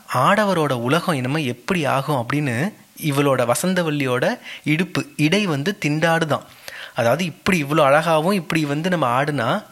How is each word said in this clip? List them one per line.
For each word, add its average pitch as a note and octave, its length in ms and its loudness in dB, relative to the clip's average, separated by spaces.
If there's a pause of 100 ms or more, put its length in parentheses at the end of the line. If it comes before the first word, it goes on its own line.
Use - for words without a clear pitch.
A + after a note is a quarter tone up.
(140)
ஆடவரோட E3+ 580 2
உலகம் C#3 420 0
இனிமே C3+ 300 -2
எப்படி C#3+ 400 -4
ஆகும் C3+ 420 0
அப்படின்னு C#3+ 460 -2 (300)
இவளோட C#3 500 2
வசந்தவல்லியோட D3+ 840 0 (260)
இடுப்பு, D#3 420 -2 (100)
இடை F3+ 300 2
வந்து D3+ 380 -2
திண்டாடுதான். D#3 580 0 (520)
அதாவது B2 300 2
இப்படி E3 400 -2
இவ்வளோ D3+ 180 2
அழகாவும் D#3+ 500 4
இப்படி D#3+ 320 -2
வந்து D3+ 260 -2
நம்ம C3+ 340 0
ஆடுனா C#3+ 480 -2